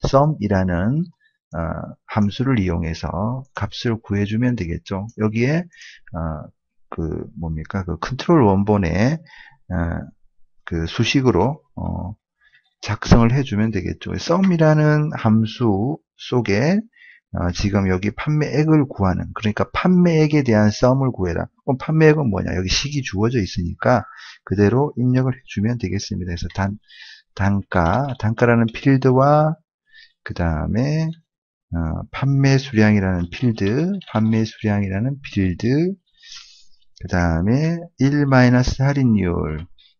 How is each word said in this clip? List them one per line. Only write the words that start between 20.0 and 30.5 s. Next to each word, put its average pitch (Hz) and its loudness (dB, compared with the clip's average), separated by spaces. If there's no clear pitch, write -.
대한 107 4
썸을 127 2
구해라. 85 -4
그럼 131 -2
판매액은 156 4
뭐냐? 95 -2
여기 92 -2
식이 139 -4
주어져 117 -2
있으니까 92 0
그대로 104 2
입력을 127 2
해주면 113 -4
되겠습니다. 95 -6
그래서 90 -6
단-, 98 -4
단가, 98 0
단가라는 117 2
필드와 135 2
그 - -10
다음에, 98 -2